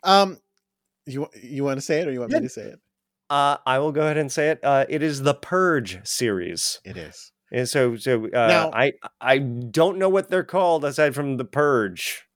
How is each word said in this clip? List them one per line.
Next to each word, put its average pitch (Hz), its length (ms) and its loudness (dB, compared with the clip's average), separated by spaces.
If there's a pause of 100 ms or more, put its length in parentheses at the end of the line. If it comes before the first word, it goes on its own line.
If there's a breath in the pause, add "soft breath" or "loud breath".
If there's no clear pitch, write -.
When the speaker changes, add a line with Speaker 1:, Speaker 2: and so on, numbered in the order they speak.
Speaker 1:
Um, 190 360 4 (640)
you 135 160 -8
wa-, 151 80 -8 (120)
you 135 220 -6
wanna 139 180 -2
say 156 200 0
it 175 60 -2
or 139 40 -2
you 127 80 -4
want 120 120 -4
Speaker 2:
Yeah. 311 80 2
Speaker 1:
me 277 80 -2
to - 20 -8
say 107 140 -14
it? 110 160 -16 (500)
Speaker 2:
Uh, 143 360 2
I 131 140 2
will 151 120 0
go 147 100 0
ahead 156 160 0
and 143 140 -2
say 151 180 0
it. 156 140 -2
Uh, 135 260 4
it 151 140 -2
is 143 180 -2
the 143 120 2
Purge 143 760 -2
series. 90 800 -4
Speaker 1:
It 95 120 -14
is. - 340 -18 (200)
Speaker 2:
And 123 160 -2
so, 123 300 2
so, 113 280 -2
uh, 104 40 -8 (180)
Speaker 1:
Now 160 260 2
Speaker 2:
I, 131 200 2 (280)
I 131 180 4
don't 131 580 0
know 190 120 0
what 190 200 0
they're 185 140 0
called 175 420 0
aside 139 300 0
from 139 220 -2
The 123 80 -4
Purge. 120 920 -2